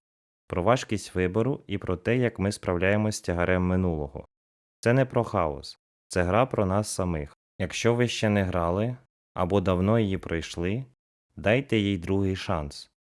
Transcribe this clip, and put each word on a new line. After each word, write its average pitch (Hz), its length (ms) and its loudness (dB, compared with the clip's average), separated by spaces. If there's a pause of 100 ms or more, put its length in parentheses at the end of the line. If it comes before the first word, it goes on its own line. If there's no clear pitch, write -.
(480)
про 90 160 -2
важкість 113 520 0
вибору 110 520 0
і 98 100 -6
про 92 200 -4
те, 117 200 0
як 120 220 0
ми 98 120 2
справляємось 101 640 0
з - 60 -10
тягарем 90 420 2
минулого. 90 640 -2 (540)
Це 120 140 2
не 131 120 4
про 120 180 0
хаос, 80 560 -2 (280)
це 90 160 0
гра 101 220 4
про 107 200 0
нас 98 240 0
самих. 85 480 -4 (220)
Якщо 117 360 0
ви 120 120 2
ще 113 220 0
не 104 140 2
грали, 92 540 0 (360)
або 92 280 2
давно 92 380 2
її 95 180 0
пройшли, 87 680 -4 (500)
дайте 117 420 0
їй 101 200 2
другий 95 380 0
шанс. 78 560 -6 (140)